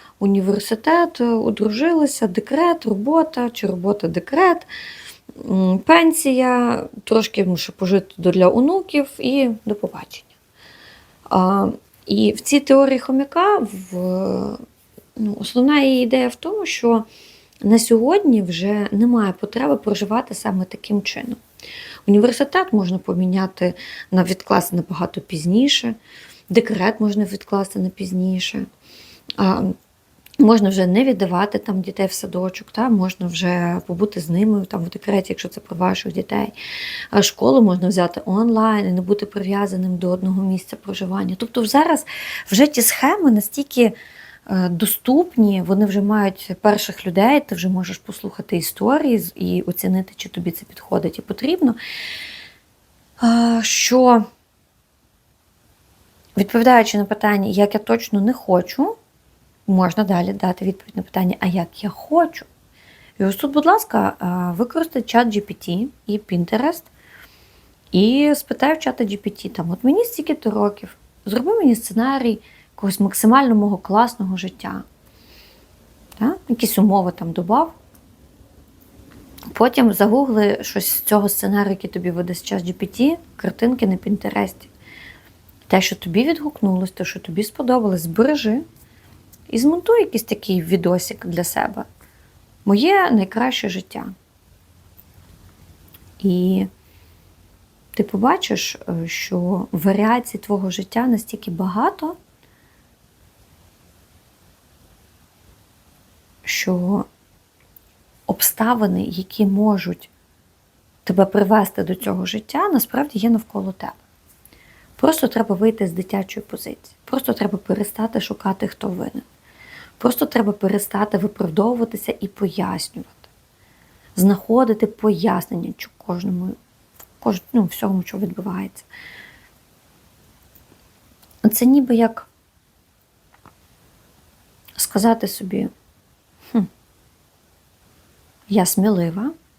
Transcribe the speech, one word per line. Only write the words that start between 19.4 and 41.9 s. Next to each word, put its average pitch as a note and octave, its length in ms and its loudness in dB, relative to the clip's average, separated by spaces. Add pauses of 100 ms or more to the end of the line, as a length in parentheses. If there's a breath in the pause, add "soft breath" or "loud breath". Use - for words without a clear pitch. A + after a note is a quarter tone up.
проживати G#3 600 -4
саме F#3 300 -2
таким - 360 -6
чином. - 360 -8 (720 loud breath)
Університет B3 640 4
можна F#3 240 2
поміняти F#3 760 -2 (380 loud breath)
на, F#3 120 4
відкласти F#3 520 0
набагато F3 460 -6
пізніше, G#3+ 760 0 (540 loud breath)
декрет G#3+ 500 2
можна G#3 260 0
відкласти G3 540 -6
на F#3 100 -2
пізніше, F#3 760 -4 (720 loud breath)
а, F#3+ 240 2 (800)
можна G#3+ 300 6
вже F#3 180 2
не G3+ 160 4
віддавати G3 540 0
там F#3+ 240 -4
дітей F#3+ 260 -4
в - 40 -4
садочок, F#3 600 -8
та, B3 180 -2
можна F#3 380 0
вже F3 580 -2
побути F#3+ 340 -4
з D#3+ 100 -10
ними G3 360 2
там F3+ 180 -6
в F3 60 -6
декреті, G3 400 -2
якщо F#3 200 -8
це - 120 -16
про - 160 -12
ваших F#3 360 -2
дітей. G3+ 400 -4 (560 loud breath)
А G#3 120 4
школу B3+ 400 4
можна F3+ 260 4
взяти F3+ 380 0
онлайн A3 640 2
і - 20 0
не F3+ 100 0
бути G3+ 240 -2
прив'язаним F#3+ 720 -4
до F3+ 120 -2
одного F#3 340 -2
місця F#3+ 320 -4
проживання. F#3+ 640 -6
Тобто A#3 260 -4
зараз D4 400 2 (420 loud breath)